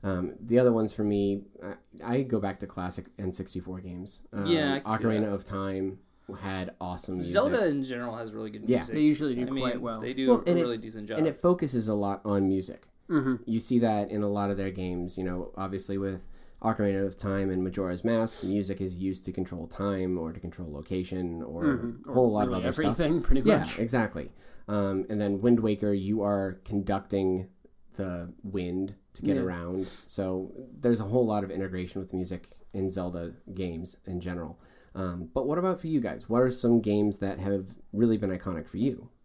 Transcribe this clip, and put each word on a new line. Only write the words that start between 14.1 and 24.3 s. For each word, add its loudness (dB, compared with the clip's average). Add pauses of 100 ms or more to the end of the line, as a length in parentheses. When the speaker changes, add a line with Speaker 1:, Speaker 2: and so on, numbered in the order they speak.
Speaker 1:
in 0
a 2
lot 0
of -2
their -2
games, -4
you -2
know, -4
obviously -4
with -4 (340)
Ocarina 2
of -4
Time 0
and 0
Majora's -2
Mask, 0
music 0
is -4
used -4
to -6
control -6
time -2
or -4
to -12
control -10
location -4
or -6
Speaker 3:
Mm-hmm. -2
Speaker 1:
a -6
whole 6
Speaker 3:
Or 4
Speaker 1:
lot 2
of 0
Speaker 3:
really -2
Speaker 1:
other 0
stuff. 0 (140)
Speaker 3:
everything, 2
pretty 8
Speaker 1:
Yeah, 8
Speaker 3:
much. -4
Speaker 1:
exactly. 0 (380)